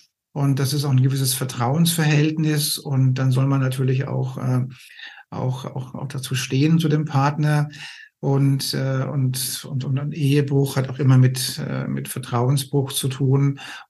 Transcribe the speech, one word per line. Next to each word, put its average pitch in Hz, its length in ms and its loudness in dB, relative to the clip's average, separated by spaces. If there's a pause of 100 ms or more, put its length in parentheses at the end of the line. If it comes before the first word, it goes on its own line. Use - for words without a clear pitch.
(340)
Und 139 260 2
das 135 140 0
ist 147 120 0
auch 143 60 0
ein 127 120 6
gewisses 135 320 0
Vertrauensverhältnis. 151 1400 0
Und 131 360 2
dann 131 160 2
soll 135 140 2
man 139 160 2
natürlich 131 460 0
auch, 131 320 -4
äh, 127 260 0 (640)
auch, 131 360 -6
auch, - 280 -10
auch 139 140 -8
dazu 131 260 -8
stehen, 143 460 2
zu 165 100 2
dem 151 160 0
Partner. 151 640 0 (560)
Und, 139 480 2
äh, 135 300 -2
und, 131 640 -2
und, 135 140 -4
und 139 160 -2
ein 147 120 -4
Ehebruch 139 680 2
hat 131 120 0
auch 135 80 -10
immer 131 220 6
mit, 131 440 2
äh, 135 240 -4
mit 139 200 -4
Vertrauensbruch 131 840 -2
zu - 160 -4
tun. 139 520 2 (300)